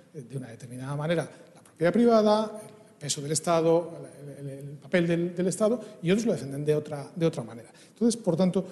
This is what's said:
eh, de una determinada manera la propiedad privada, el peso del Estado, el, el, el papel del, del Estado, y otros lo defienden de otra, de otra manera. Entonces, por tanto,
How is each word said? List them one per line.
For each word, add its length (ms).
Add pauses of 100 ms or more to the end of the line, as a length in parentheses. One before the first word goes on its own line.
(120)
eh, 160
de 80
una 120
determinada 460
manera 300 (300)
la 80
propiedad 300
privada, 680
el 360
peso 240
del 100
Estado, 640 (400)
el, 80
el, 120
el 180
papel 300
del, 280
del 120
Estado, 340 (220)
y 80
otros 160
lo 60
defienden 320
de 120
otra, 400
de 100
otra 160
manera. 280 (180)
Entonces, 320
por 160
tanto, 360